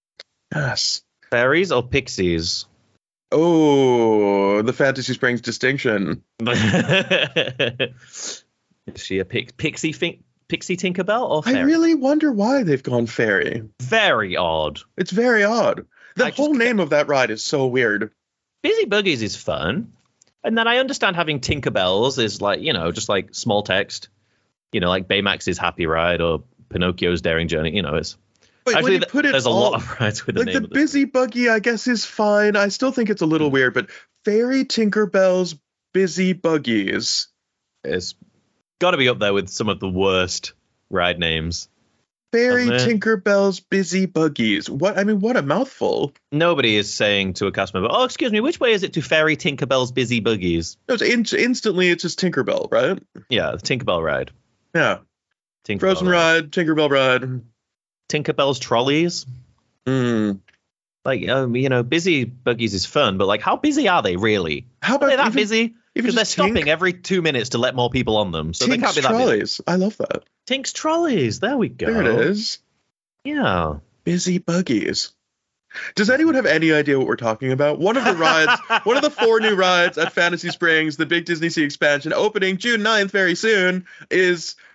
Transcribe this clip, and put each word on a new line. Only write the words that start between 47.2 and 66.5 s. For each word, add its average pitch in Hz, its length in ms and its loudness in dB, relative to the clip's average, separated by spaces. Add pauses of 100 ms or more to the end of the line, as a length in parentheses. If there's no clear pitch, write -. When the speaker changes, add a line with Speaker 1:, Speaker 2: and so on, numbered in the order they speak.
Speaker 2:
to 98 120 -2
a 95 60 -2
cast 95 220 -2
member, 95 180 0
"Oh, 240 120 2
excuse 254 280 -2
me, 214 80 2
which 285 180 -2
way 240 140 2
is 196 120 0
it - 100 -6
to 160 80 -2
Fairy 156 340 2
Tinkerbell's 131 560 0
Busy 123 280 0
Buggies?" 90 580 -2 (100)
Speaker 1:
No, 254 60 0
it's 214 80 0
in-, 233 240 2 (120)
instantly, 202 520 0
it's 170 140 0
just 165 140 -6
Tinkerbell, 139 540 -2
right? 127 260 0 (300)
Speaker 2:
Yeah, 85 220 0
the - 80 -6
Tinkerbell 120 440 -4
ride. 69 280 -2 (440)
Speaker 1:
Yeah. 127 260 0 (680)
Speaker 2:
Tinkerbell 202 120 -4
Speaker 1:
Frozen 185 280 0
Speaker 2:
ride. 170 260 4
Speaker 1:
ride, 156 180 -2
Tinkerbell 156 380 0
ride. 127 520 2 (720)
Speaker 2:
Tinkerbell's 143 460 0
trolleys. 143 680 0 (600)
Speaker 1:
Mm. 117 540 0 (640)
Speaker 2:
Like, 131 240 -2
um, 123 280 0
you 135 120 0
know, 123 140 2
busy 160 420 0
buggies 117 500 -2
is 92 120 -4
fun, 113 320 2
but, 98 80 2
like, 104 140 2
how 208 160 0
busy 285 320 0
are 175 140 2
they 92 140 0
really? 92 500 0 (140)
Speaker 1:
How 233 160 0
Speaker 2:
Are - 40 2
they 277 140 2
Speaker 1:
about - 20 0
Speaker 2:
that 269 160 2
Speaker 1:
even, - 20 -2
Speaker 2:
busy? 220 400 0 (220)
Speaker 1:
even 240 140 -2
Speaker 2:
'Cause 196 40 0
they're 220 100 2
Speaker 1:
just - 140 -6
Tink? 196 140 2